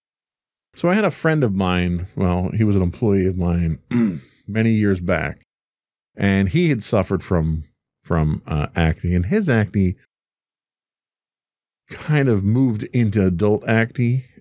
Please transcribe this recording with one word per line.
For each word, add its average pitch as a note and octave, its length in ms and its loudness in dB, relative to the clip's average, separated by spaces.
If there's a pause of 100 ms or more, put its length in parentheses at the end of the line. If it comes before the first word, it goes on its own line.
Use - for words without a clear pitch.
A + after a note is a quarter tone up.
(760)
So F3 140 -2
I F3+ 40 2
had G#3+ 120 2
a F3 40 2
friend D#3 340 0
of G2+ 120 0
mine, F2+ 500 0 (100)
well, F2+ 360 -2
he A2 120 0
was G#2 120 2
an F#2 80 2
employee G2 420 0
of F#2 120 -2
mine E2+ 420 0 (100)
<clears throat> A2 320 0 (260)
many A2 240 0
years G2+ 300 2
back, D#2+ 400 -4 (720)
and G2 340 2
he E3 200 0
had A#2+ 140 -2
suffered F#2+ 400 -2
from, D#2+ 400 -2 (400)
from, D#2 420 -2
uh, D2+ 300 -4
acne, E2+ 400 0
and F2 100 0
his F#3 240 -2
acne G2+ 460 0 (1900)
kind D3 380 0
of G#2 160 2
moved A2+ 420 0
into G#2+ 400 0
adult G#2 420 0
acne A#2 580 0 (160)